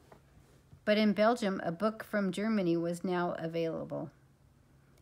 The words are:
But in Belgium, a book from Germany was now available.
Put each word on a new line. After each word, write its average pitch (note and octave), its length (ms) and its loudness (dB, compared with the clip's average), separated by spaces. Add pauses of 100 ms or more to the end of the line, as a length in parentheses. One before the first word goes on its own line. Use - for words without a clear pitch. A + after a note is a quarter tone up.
(840)
But G#3+ 140 4
in G#3+ 160 4
Belgium, G#3 500 2
a F3 80 -2
book G#3+ 320 -2
from G3+ 280 -2
Germany G3 440 0
was E3+ 280 -2
now F3 340 -2
available. D#3+ 720 -4 (920)